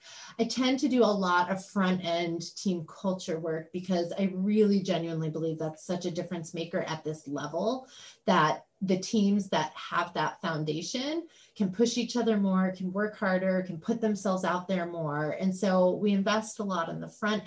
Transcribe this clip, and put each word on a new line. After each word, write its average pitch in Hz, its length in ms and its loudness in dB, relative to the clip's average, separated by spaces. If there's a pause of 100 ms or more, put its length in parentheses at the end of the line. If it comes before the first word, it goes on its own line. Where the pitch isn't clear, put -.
(380)
I 226 60 0
tend 254 340 0
to 294 100 2
do 240 140 6
a 208 40 8
lot 180 440 2
of 190 160 -4
front 185 380 2
end 170 500 -2
team 175 320 -2
culture 185 540 -4
work 165 320 -4
because 175 440 0
I 190 160 2
really 202 500 4
genuinely 165 480 -2
believe 160 280 -2
that's 156 260 -6
such 180 220 -4
a 165 60 -2
difference 165 420 -6
maker 165 280 -4
at 156 200 -6
this 156 240 -8
level, 160 600 -4 (380)
that 165 400 4 (160)
the 185 160 2
teams 202 500 2
that 156 260 0
have - 400 -4
that 156 260 -2
foundation 175 840 -4 (300)
can 185 160 0
push 233 260 2
each 240 180 -2
other 220 200 2
more, 190 340 4
can 185 220 -6
work 208 260 -2
harder, 185 480 2
can 170 120 -8
put 226 220 -2
themselves 196 440 0
out 180 240 -2
there 180 180 0
more. 151 540 -2
And 190 140 0
so 185 420 4
we 202 160 2
invest 208 480 0
a 208 40 -4
lot 175 240 -2
on 160 120 -8
the 165 80 -10
front 208 380 -2